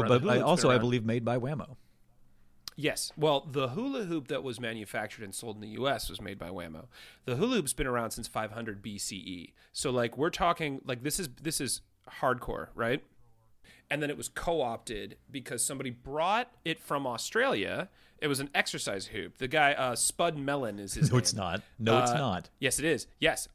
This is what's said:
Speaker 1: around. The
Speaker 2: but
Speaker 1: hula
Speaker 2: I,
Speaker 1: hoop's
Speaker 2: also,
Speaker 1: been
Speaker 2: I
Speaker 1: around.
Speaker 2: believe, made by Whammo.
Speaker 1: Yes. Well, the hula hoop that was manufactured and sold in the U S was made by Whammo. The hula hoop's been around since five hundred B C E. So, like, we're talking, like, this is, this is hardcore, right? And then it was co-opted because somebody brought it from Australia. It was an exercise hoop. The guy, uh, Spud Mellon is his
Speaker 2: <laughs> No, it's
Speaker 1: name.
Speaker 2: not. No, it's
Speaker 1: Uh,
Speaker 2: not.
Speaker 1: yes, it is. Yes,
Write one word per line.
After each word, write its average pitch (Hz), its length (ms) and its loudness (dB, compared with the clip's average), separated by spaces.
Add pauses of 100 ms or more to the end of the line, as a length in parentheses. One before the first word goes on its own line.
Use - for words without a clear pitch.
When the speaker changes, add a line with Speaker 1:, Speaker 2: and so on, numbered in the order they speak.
Speaker 1:
around. 110 80 4
The 123 40 10
Speaker 2:
but 123 80 8
Speaker 1:
hula 185 100 4
Speaker 2:
I, - 40 6
Speaker 1:
hoop's 135 120 4
Speaker 2:
also, 170 140 6
Speaker 1:
been 147 80 8
Speaker 2:
I 127 40 8
Speaker 1:
around. 117 80 6
Speaker 2:
believe, 120 220 4
made 117 200 2
by 120 140 2
Whammo. 120 360 -4 (1000)
Speaker 1:
Yes. - 400 -2
Well, 151 340 4
the 135 200 2
hula 240 340 -2
hoop 165 240 -4
that 139 160 -2
was 123 160 -6
manufactured 113 640 -6
and 95 100 -10
sold 110 220 -8
in 107 60 -12
the 107 60 -10
U 110 200 -2
S 120 220 0
was 101 100 -10
made 98 180 -8
by 85 120 -8
Whammo. 85 360 -10 (380)
The 123 120 -2
hula 240 200 2
hoop's 151 160 0
been 143 140 -4
around 120 240 0
since 113 180 -8
five 110 240 -4
hundred 110 300 -8
B 101 160 -8
C - 180 -6
E. 92 380 -10 (180)
So, - 180 -2
like, 120 280 0
we're 160 120 2
talking, 165 540 0
like, 123 180 -4
this 147 160 -2
is, 170 100 -4 (140)
this 156 180 -2
is 127 200 -2 (400)
hardcore, 123 540 -2
right? 117 280 0 (880)
And 147 120 -2
then 147 80 -2
it 143 60 -8
was - 120 -8
co-opted 113 880 -4 (140)
because 123 340 -4
somebody 135 260 -4
brought 160 600 -2 (140)
it 165 160 -4
from 143 260 -2
Australia. 123 840 0 (300)
It 151 100 -2
was 139 120 0
an 147 140 -6
exercise 135 540 -2
hoop. 92 300 -8
The 131 100 -4
guy, 143 260 6
uh, 127 200 0
Spud 165 420 2
Mellon 139 440 -2
is 98 140 -8
his 143 160 2
Speaker 2:
<laughs> - 20 2
No, 127 60 6
it's - 160 4
Speaker 1:
name. 110 100 -4
Speaker 2:
not. 90 180 0 (160)
No, 113 240 6
it's 120 80 4
Speaker 1:
Uh, 120 80 4
Speaker 2:
not. 92 400 -2
Speaker 1:
yes, 131 200 2
it 135 60 0
is. 151 220 2 (140)
Yes, - 340 2